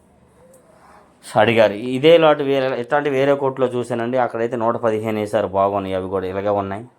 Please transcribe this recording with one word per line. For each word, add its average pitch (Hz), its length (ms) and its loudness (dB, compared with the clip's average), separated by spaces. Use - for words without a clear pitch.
అడిగారు. 110 360 4
ఇదే 131 460 4
లాట్ 151 240 4
వేరే, 135 380 -2
ఇట్లాంటి 147 300 -2
వేరే 139 240 2
కొట్లో 135 320 0
చూశానండి, 120 520 -4
అక్కడైతే 117 380 -2
నూట 117 200 0
పదిహేను 110 420 -2
వేశారు, 104 280 -2
బాగున్నాయి 98 480 -2
అవి 92 140 -4
కూడా, 92 180 -4
ఇలాగే 98 220 -4
ఉన్నాయి. 101 380 -4